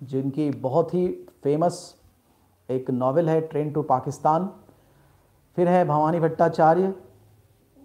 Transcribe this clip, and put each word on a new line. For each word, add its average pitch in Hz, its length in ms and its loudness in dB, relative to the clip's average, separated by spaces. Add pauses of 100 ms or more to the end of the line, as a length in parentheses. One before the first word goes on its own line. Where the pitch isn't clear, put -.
जिनकी 135 480 -2
बहुत 131 420 0
ही 180 140 0 (360)
फेमस 160 520 -2 (760)
एक 131 220 -4
नॉवेल 135 380 0
है 160 200 0
Train 147 260 -4
to 151 120 0
पाकिस्तान। 151 640 0 (1040)
फिर 180 120 2
है 180 200 4
भवानी 156 320 0
भट्टाचार्य, 165 720 2 (920)